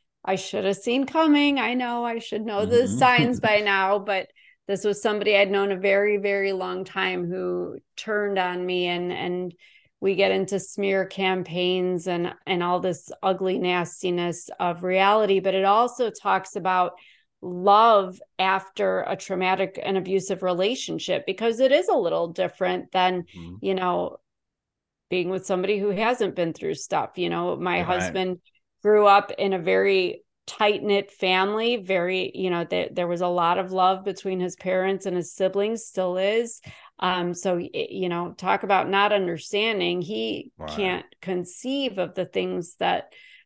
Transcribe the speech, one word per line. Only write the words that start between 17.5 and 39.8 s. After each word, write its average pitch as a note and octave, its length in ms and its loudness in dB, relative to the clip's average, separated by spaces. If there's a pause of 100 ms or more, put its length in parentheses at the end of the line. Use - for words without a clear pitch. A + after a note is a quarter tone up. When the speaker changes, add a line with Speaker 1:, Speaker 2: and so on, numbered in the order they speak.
Speaker 1:
after F#3+ 640 0
a - 140 -4
traumatic F#3 640 -2
and F#3+ 140 0
abusive F#3 460 -2
relationship, F3+ 840 -2
because A3 360 -2
it C4 120 6
is F#4 160 4
a F#4 80 2
little E3+ 320 0
different E3+ 640 -4
than, F#3 320 2 (100)
Speaker 2:
Mm-hmm. F3 260 -14
Speaker 1:
you F#3+ 140 -2
know, F3 440 -2 (920)
being F3+ 200 -2
with F#3 160 -4
somebody G3 320 0
who G3+ 120 -2
hasn't G#3 440 0
been E3+ 180 -2
through D#3+ 220 -6
stuff. - 420 -4
You F3 140 -2
know, F3 260 -2
my F3+ 240 -2
Speaker 2:
Right. E3+ 60 -4
Speaker 1:
husband F#3 520 -2 (440)
grew G#3 240 6
up G3+ 320 6
in G3 140 0
a F#3+ 60 -2
very F#3 640 2 (240)
tight-knit G3+ 640 2
family, G#3 640 0
very, F#3 580 -2
you F#3 140 -2
know, F3 160 0
there, F3+ 260 -2
there F3 160 -2
was F3 140 -2
a F3+ 80 0
lot F3 300 2
of F#3 120 -4
love F#3 340 2
between F#3+ 360 -4
his F3+ 160 -4
parents F#3 480 -2
and F#3 100 -4
his F3 180 -4
siblings, G3+ 520 0
still F#3 320 -4
is. A3 440 -2 (380)
Um, F3+ 360 0
so, F3+ 220 -2
y-, F3 120 -6 (220)
you F#3 180 -4
know, F3 280 -4
talk F#3+ 260 0
about F#3+ 260 2
not G3+ 240 4
understanding. F#3 880 -2